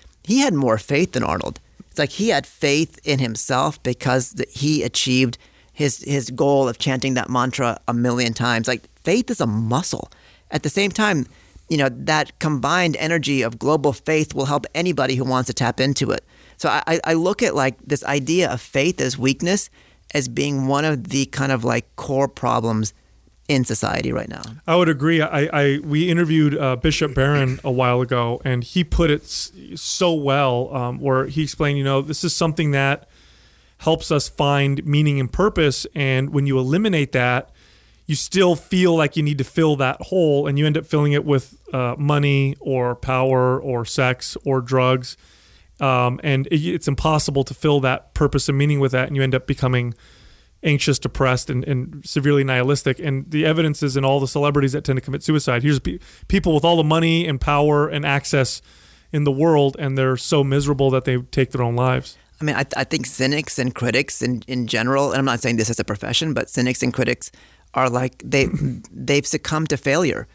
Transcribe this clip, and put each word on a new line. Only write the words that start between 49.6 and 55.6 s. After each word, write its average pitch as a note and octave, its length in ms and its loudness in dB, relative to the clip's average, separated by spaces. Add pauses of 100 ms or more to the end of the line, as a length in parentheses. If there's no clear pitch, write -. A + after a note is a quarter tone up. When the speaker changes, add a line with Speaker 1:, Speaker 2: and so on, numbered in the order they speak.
Speaker 2:
anxious, D3 380 2
depressed, B2+ 500 0
and, B2+ 160 -2
and C#3 400 -4
severely C#3+ 380 2
nihilistic. C3 560 0
And C#3 320 -4
the D3+ 140 0
evidence D#3 360 2
is C3+ 140 -2
in C3+ 80 0
all C3+ 160 2
the C3+ 80 0
celebrities C#3+ 460 2
that D3 100 -4
tend C3+ 140 0
to C3 40 -2
commit C#3 220 -8
suicide. C3 400 0